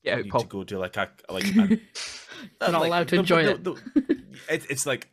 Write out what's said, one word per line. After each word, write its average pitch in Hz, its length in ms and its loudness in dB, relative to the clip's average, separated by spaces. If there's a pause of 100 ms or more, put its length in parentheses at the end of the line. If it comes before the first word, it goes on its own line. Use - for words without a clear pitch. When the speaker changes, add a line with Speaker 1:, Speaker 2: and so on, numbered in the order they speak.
Speaker 1:
Get 110 140 0
out, 98 40 -6
Speaker 2:
need 101 80 -10
Speaker 1:
Paul. 120 100 2
Speaker 2:
to 95 60 -6
go 98 160 -8
do, 95 140 -8
like, 90 180 -6
a, 98 140 -2 (200)
like, 95 160 -4
Speaker 3:
<laughs> 196 100 0
Speaker 2:
a, 208 120 6
Speaker 3:
You're 220 120 4 (840)
not 170 200 2
Speaker 2:
like, 165 60 2
Speaker 3:
allowed 170 220 2
to 180 60 2
Speaker 2:
the, 190 60 6
Speaker 3:
enjoy 170 220 4
Speaker 2:
the, 202 120 4
Speaker 3:
it. 170 80 -14
Speaker 2:
the, 180 120 -4 (760)
it, 160 200 -2
it's 135 160 -4
like, 131 280 -4